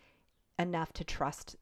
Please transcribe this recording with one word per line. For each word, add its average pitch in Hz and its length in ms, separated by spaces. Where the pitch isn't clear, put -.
enough 170 340
to - 120
trust - 580